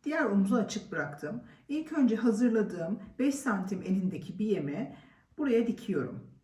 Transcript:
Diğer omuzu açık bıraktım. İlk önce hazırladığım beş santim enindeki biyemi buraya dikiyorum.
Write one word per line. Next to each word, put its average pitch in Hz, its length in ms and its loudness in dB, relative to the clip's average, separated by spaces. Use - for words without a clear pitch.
Diğer 302 220 0
omuzu 202 300 4
açık 214 360 0
bıraktım. 151 520 -6
İlk 311 240 -4
önce 247 220 6
hazırladığım 214 840 2
beş 269 160 2
santim 190 500 -2
enindeki 185 540 -2
biyemi 185 560 -2
buraya 240 300 2
dikiyorum. - 560 -4